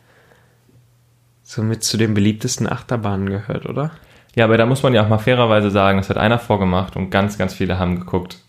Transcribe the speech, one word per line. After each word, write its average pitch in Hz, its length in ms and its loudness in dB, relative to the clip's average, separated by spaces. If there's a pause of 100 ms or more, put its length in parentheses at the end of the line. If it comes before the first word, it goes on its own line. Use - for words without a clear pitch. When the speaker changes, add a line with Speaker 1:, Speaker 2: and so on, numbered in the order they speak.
(1400)
Speaker 1:
so - 200 -8
mit 110 200 -2
zu - 140 -2
den 107 160 2
beliebtesten 110 580 0
Achterbahnen 101 600 -4
gehört, - 340 -6
oder? 151 280 -6 (420)
Speaker 2:
Ja, 117 100 4
aber 113 140 4
da 113 80 4
muss 131 160 0
man 135 100 4
ja 110 100 4
auch 104 60 0
mal 110 100 4
fairerweise 110 520 2
sagen, 98 260 4
das 95 140 -2
hat 95 80 -2
einer 113 200 2
vorgemacht 95 580 0
und 92 140 -4
ganz, 101 280 0
ganz 95 160 -2
viele 92 240 -2
haben 90 220 -2
geguckt, - 380 -6 (100)